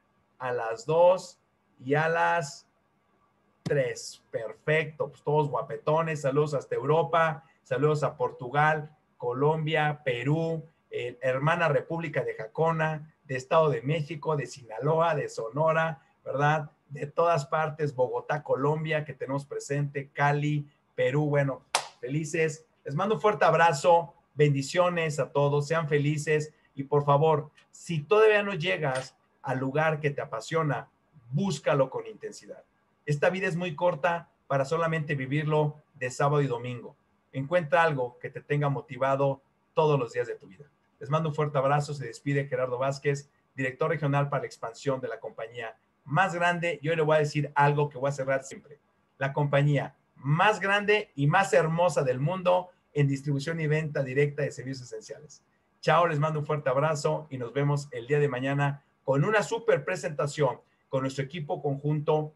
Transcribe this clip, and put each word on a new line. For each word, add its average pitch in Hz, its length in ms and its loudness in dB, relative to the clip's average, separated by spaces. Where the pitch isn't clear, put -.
a 127 140 -4
las 113 340 -4
dos 175 540 4
y 135 100 -2
a 160 160 2
las 170 580 -2
tres. 131 680 -2
Perfecto. 151 800 -4
Pues - 140 -20
todos 147 260 2
guapetones. 156 720 -2
Saludos 147 320 0
hasta 127 220 -4
Europa. 156 680 2
Saludos 147 400 0
a 123 140 -2
Portugal, 151 800 0
Colombia, 151 880 0
Perú, 156 600 -2
eh, 123 300 -8
hermana 151 480 0
República 156 540 -2
de 151 120 -4
Jacona, 156 760 -2
de 131 120 -8
Estado 160 340 2
de 120 120 -2
México, 151 540 -2
de 123 100 -4
Sinaloa, 156 680 0
de 170 140 -4
Sonora, 156 720 0
¿verdad? 147 480 0
De 143 160 -8
todas 165 400 0
partes, 156 480 -2
Bogotá, 123 480 -2
Colombia, 151 640 -2
que - 80 -12
tenemos 139 320 -6
presente, 143 680 -4
Cali, 147 540 0
Perú. 143 340 0
Bueno, 139 320 0
felices. 156 680 -4
Les 139 100 -8
mando 196 200 0
un - 60 -8
fuerte 208 240 4
abrazo. 170 680 4
Bendiciones 151 840 2
a 127 120 -2
todos. 143 360 2
Sean 160 200 0
felices. 151 680 0
Y 135 80 -8
por 143 220 2
favor, 147 440 4
si 160 300 -6
todavía 208 420 6
no 202 100 -4
llegas 156 640 -2
al 131 180 -4
lugar 151 400 0
que 147 120 -2
te 127 100 -6
apasiona, 131 680 -4
búscalo 151 580 0
con 113 160 -8
intensidad. 104 580 -14
Esta 147 240 2
vida 190 180 -2
es 165 80 -2
muy 175 200 -4
corta 170 540 0
para 135 180 0
solamente 160 500 -2
vivirlo 147 600 0
de 127 180 -6
sábado 147 300 2
y 139 60 2
domingo. 120 480 -8
Encuentra 165 520 2
algo 131 360 0
que 156 100 -10
te - 120 -14
tenga 147 280 0
motivado 135 720 0
todos 151 260 4
los 117 140 -4
días 120 140 -2
de 110 80 -8
tu - 120 -20
vida. 92 180 -20
Les 123 100 -12
mando 160 200 0
un 147 60 -6
fuerte 147 220 0
abrazo. 147 360 0
Se 135 120 -8
despide 139 420 -4
Gerardo 123 300 -2
Vázquez, 139 520 -4
director 131 340 -4
regional 143 400 0
para 135 120 -4
la 117 60 -8
expansión 127 520 -6
de 123 80 -8
la 110 120 -10
compañía 113 580 -12
más 170 320 0
grande. 170 480 0
Yo 165 120 0
le 160 60 0
voy 156 140 4
a 156 40 6
decir 147 360 -2
algo 147 340 2
que - 80 -14
voy 135 120 -2
a - 20 -2
cerrar 135 320 -2
siempre. - 360 -18
La 139 160 -2
compañía 143 600 2
más 175 440 2
grande 202 560 2
y 139 100 0
más 190 280 4
hermosa 165 500 4
del 127 160 0
mundo 180 500 2
en 143 140 4
distribución 143 520 -2
y 156 80 0
venta 151 360 0
directa 143 400 0
de - 80 -4
servicios 127 360 -10
esenciales. - 560 -16
Chao, 165 260 4
les 156 100 0
mando 156 220 0
un 147 60 -6
fuerte 147 240 -2
abrazo 151 600 0
y 131 80 -10
nos 117 160 -8
vemos 143 380 0
el 117 160 -10
día 147 120 2
de 143 100 2
mañana 139 540 -2
con 139 220 2
una 208 180 2
super 220 400 0
presentación 151 800 -2
con 131 120 -2
nuestro 135 240 -4
equipo 151 360 -8
conjunto. 151 760 -2